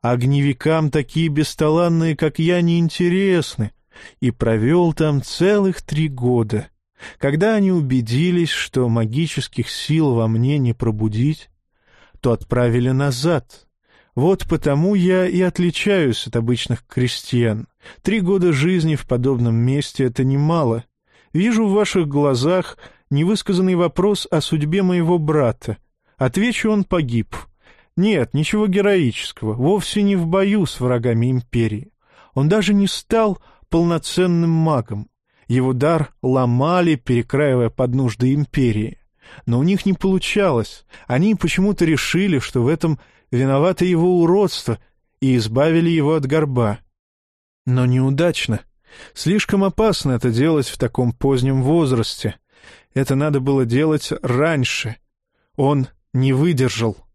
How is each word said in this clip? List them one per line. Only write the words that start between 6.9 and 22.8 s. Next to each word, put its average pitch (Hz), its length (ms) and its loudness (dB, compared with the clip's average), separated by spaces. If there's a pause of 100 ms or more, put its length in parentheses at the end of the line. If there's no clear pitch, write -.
Когда 165 380 0
они 196 160 2
убедились, 151 800 0
что - 380 -2
магических 120 840 -4
сил 151 440 0
во 113 140 0
мне 120 300 0
не 127 160 0
пробудить, 110 760 -2 (720)
то 120 100 0
отправили 123 600 0
назад. 139 760 -2 (480)
Вот 180 320 0
потому 156 480 0
я 185 320 2
и 180 140 0
отличаюсь 175 840 0
от 117 80 -12
обычных 117 500 -2
крестьян. 117 840 -2 (340)
Три 214 180 0
года 180 320 2
жизни 160 440 2
в - 100 -8
подобном 120 500 0
месте — 135 500 -2
это 127 180 -2
немало. 139 640 0 (460)
Вижу 220 360 0
в 196 60 0
ваших 196 340 0
глазах 143 680 0 (320)